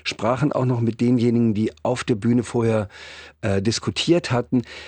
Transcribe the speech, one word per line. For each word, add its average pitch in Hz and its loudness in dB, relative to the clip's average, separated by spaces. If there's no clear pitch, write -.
sprachen 127 0
auch 131 0
noch 123 0
mit 113 -2
denjenigen, 120 4
die 107 0
auf 123 -2
der 127 0
Bühne 117 2
vorher, 110 0
äh, 98 0
diskutiert 117 0
hatten. 123 0